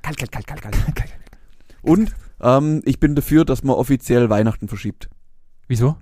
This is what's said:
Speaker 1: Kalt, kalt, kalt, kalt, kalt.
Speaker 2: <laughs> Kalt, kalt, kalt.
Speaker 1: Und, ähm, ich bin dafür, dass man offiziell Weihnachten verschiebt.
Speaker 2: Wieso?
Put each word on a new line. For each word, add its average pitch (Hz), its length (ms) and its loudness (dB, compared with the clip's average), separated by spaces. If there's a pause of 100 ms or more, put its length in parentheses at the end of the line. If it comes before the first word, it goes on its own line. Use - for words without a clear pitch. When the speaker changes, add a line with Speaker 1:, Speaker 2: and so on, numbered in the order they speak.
Speaker 1:
Kalt, 156 160 -6
kalt, 123 140 -6
kalt, - 140 -10
kalt, - 160 -12
kalt. 104 120 -10
Speaker 2:
<laughs> - 100 2
Kalt, - 120 -2
kalt, - 140 -4
kalt. - 160 -16 (540)
Speaker 1:
Und, 196 320 4 (260)
ähm, 147 440 2
ich 135 160 0
bin 147 140 2
dafür, 151 300 4
dass 131 180 -2
man 135 140 2
offiziell 123 540 2
Weihnachten 107 380 0
verschiebt. - 400 -10 (580)
Speaker 2:
Wieso? 127 360 0